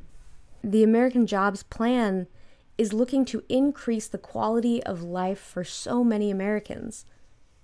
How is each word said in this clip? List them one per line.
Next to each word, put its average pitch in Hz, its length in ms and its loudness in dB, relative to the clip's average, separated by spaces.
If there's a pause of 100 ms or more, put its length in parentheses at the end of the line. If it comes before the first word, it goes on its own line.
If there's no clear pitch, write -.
(640)
The 214 200 4
American 233 440 6
Jobs 202 360 0
Plan 220 640 0 (500)
is 208 160 0
looking 254 340 2
to - 220 -6
increase 247 600 0
the 202 100 -8
quality 226 640 -2
of 175 200 -6
life 180 360 -4
for - 260 -10
so - 400 -2
many 208 260 2
Americans. 208 760 -6 (580)